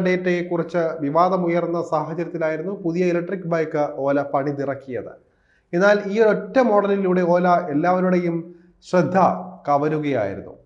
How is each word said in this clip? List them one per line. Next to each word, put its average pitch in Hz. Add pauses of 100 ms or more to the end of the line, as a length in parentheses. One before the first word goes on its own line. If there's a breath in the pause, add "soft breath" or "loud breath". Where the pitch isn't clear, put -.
ഡേറ്റയെക്കുറിച്ച് 175 (200)
വിവാദമുയർന്ന 170 (100)
സാഹചര്യത്തിലായിരുന്നു 160 (120)
പുതിയ 175
ഇലക്ട്രിക് 175
ബൈക്ക് 156 (220)
Ola 139 (100)
പണിതിറക്കിയത്. 135 (640)
എന്നാൽ 202 (140)
ഈ 214
ഒരൊറ്റ 208 (120)
മോഡലിലൂടെ 196 (100)
Ola 180 (200)
എല്ലാവരുടെയും 180 (520 loud breath)
ശ്രദ്ധ 180 (500)
കവരുകയായിരുന്നു. 139 (100)